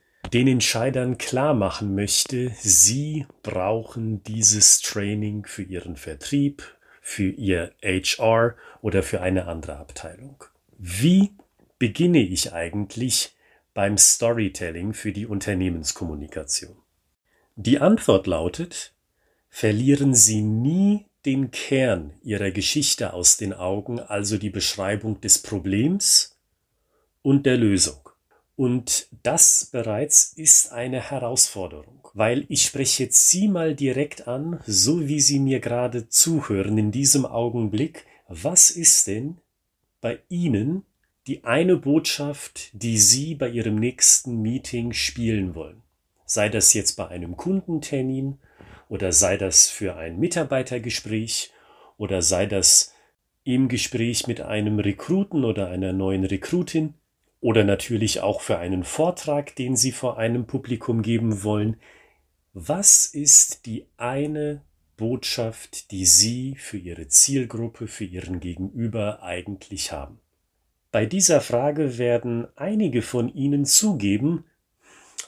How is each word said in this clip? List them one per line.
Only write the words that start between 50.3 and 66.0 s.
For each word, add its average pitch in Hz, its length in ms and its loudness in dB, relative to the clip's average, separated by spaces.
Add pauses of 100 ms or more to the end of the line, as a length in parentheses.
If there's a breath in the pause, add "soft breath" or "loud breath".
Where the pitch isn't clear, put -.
oder 95 260 -2
sei 92 260 2
das - 460 2 (520 soft breath)
im 127 240 2
Gespräch 117 580 -2
mit 117 140 -4
einem 107 380 -2
Rekruten 147 680 0
oder 104 240 -2
einer 92 240 -4
neuen 95 320 0
Rekrutin 156 720 -2 (440)
oder 110 240 4
natürlich 101 560 0
auch 98 220 -2
für 95 160 -2
einen 92 260 -4
Vortrag, 151 720 -4
den 127 220 -2
Sie 135 160 2
vor 120 240 -4
einem 117 300 -2
Publikum 117 540 -2
geben 110 440 0
wollen. 107 320 0 (720 soft breath)
Was 147 540 2
ist - 600 4
die 117 200 -8 (100)
eine 147 680 -4 (340)
Botschaft, - 920 -6
die 95 140 -2